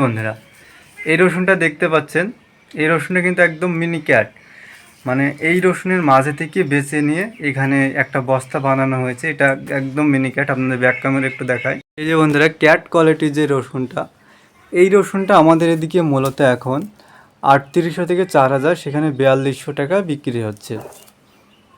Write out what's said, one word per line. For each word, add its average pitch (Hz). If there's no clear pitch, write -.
বন্ধুরা, 110
এই 160
রসুনটা 185
দেখতে 160
পাচ্ছেন, 156
এই 156
রসুনটা 170
কিন্তু 180
একদম 165
মিনি 170
ক্যাট, 113
মানে 131
এই 175
রসুনের 185
মাঝে 135
থেকে 160
বেছে 143
নিয়ে 165
এখানে 135
একটা -
বস্তা 131
বানানো 135
হয়েছে। 127
এটা 143
একদম 135
মিনি 131
ক্যাট, 139
আপনাদের 131
ব্যাক 127
ক্যামেরা 135
একটু -
দেখাই। 123
এই 156
যে 165
বন্ধুরা, 151
ক্যাট 165
কোয়ালিটির 160
যে 151
রসুনটা, 131
এই 185
রসুনটা 190
আমাদের 165
এদিকে 160
মূলত 135
এখন 131
আটত্রিশশো 165
থেকে 180
চার 135
হাজার, 151
সেখানে 151
বিয়াল্লিশশো 135
টাকা 147
বিক্রি 135
হচ্ছে। 107